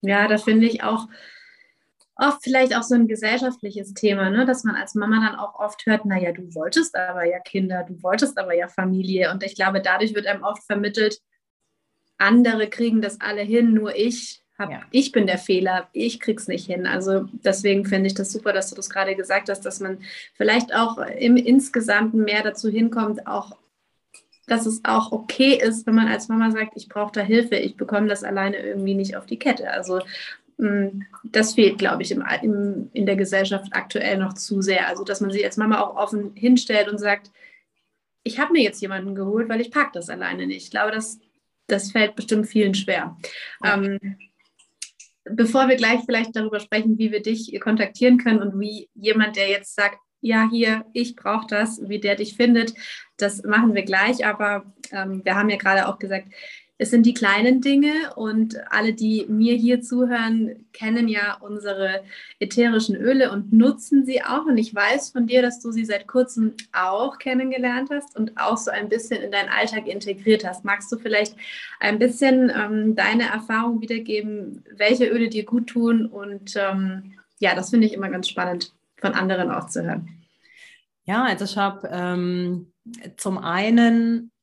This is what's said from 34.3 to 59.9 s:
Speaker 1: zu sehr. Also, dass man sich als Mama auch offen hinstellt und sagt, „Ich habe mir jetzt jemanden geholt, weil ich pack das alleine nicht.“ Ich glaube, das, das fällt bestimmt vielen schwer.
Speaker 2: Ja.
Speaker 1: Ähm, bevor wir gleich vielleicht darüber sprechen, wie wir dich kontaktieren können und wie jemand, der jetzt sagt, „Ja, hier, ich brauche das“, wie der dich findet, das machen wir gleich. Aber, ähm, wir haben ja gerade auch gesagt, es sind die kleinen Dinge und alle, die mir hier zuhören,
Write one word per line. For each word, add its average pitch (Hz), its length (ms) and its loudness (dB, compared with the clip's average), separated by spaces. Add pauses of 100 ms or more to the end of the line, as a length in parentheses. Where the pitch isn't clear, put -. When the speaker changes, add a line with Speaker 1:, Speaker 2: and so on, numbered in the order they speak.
Speaker 1:
zu - 280 -4
sehr. 185 280 0
Also, 180 160 -6
dass 202 160 -4
man 196 100 -2
sich 202 140 0
als 202 100 -6
Mama 214 260 2
auch 202 140 -4
offen 208 400 -4
hinstellt 226 540 4
und 208 80 -4
sagt, 208 340 -2 (920)
„Ich 220 160 -8
habe 302 140 0
mir 311 100 6
jetzt - 180 -2
jemanden 190 340 -6
geholt, 202 320 -2
weil 226 140 -2
ich 233 100 -6
pack - 220 -2
das 170 160 -10
alleine 180 380 -6
nicht.“ 190 180 -8
Ich - 60 -20
glaube, 208 200 0
das, - 280 -8 (480)
das 196 260 -2
fällt 214 240 2
bestimmt 214 300 0
vielen 202 280 2
schwer. 170 400 -4 (480)
Speaker 2:
Ja. 208 120 2
Speaker 1:
Ähm, 196 240 -2 (1300)
bevor 233 420 4
wir 254 80 6
gleich 233 300 2
vielleicht 226 300 -2
darüber 214 240 -4
sprechen, 220 380 0
wie 220 140 0
wir 208 100 -2
dich 220 400 -6
kontaktieren 220 560 4
können 226 240 4
und 196 180 -4
wie 208 360 -8
jemand, 214 400 0
der 196 140 0
jetzt 196 260 -4
sagt, 202 240 0 (220)
„Ja, 220 300 2
hier, 226 420 2
ich 240 220 -4
brauche 220 320 -4
das“, 208 400 -2
wie 208 120 -6
der 202 160 0
dich 208 200 -8
findet, 233 380 4 (440)
das 202 260 -2
machen 214 320 4
wir 196 80 0
gleich. 196 420 0
Aber, 202 480 -2 (180)
ähm, 190 320 -6
wir 185 120 0
haben 208 140 2
ja 202 80 0
gerade 196 300 2
auch 196 120 -6
gesagt, 190 280 -6 (540)
es 220 100 -2
sind 233 140 8
die 240 80 6
kleinen 226 460 4
Dinge 285 560 2
und 220 420 -2 (140)
alle, 220 220 0
die 220 340 0
mir 220 280 4
hier 247 260 4
zuhören, 233 880 0